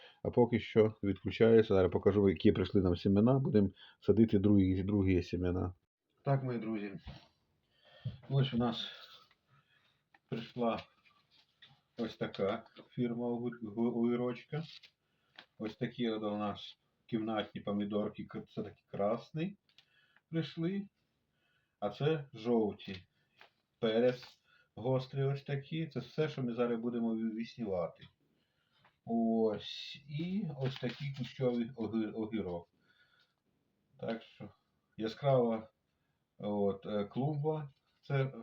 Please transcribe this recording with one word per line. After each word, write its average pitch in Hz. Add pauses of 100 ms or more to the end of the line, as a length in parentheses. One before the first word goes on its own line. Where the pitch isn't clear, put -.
(220)
А -
поки 117
що 107
відключаюся. 107
Зараз 92
покажу, 101
які 92
прийшли 95
нам 90
семена. 110
Будемо 107 (300)
садити 104
другі, 95
другі 95
семена. 90 (480)
Так, 139
мої 123
друзі. 104 (1300)
Ось 135
у -
нас 117 (1400)
прийшла 117 (1120)
ось 113
така 104 (240)
фірма 120
огур-, 120
огу-, 117
огірочка. 123 (960)
Ось 110
такі 117
от 107
у 104
нас 104 (280)
кімнатні 110
помідорки, 104
к-, - (120)
це -
такі -
красні 123 (720)
прийшли. 165 (920)
А 104
це 147
жовті. 110 (760)
Перець 117 (360)
гострий 131
ось 139
такий. 156
Це 127
все, 156
що 139
ми 120
зараз 117
будемо 117
ві-, 110
віснівати. 104 (960)
Ось. 113 (120)
І 180 (160)
ось 131
такий 139
кущовий 120
оги-, 107
огірок. 104 (1300)
Так 117
що - (460)
яскрава 113 (680)
от, 101
е, 104
клумба. 147 (320)
Це 135 (100)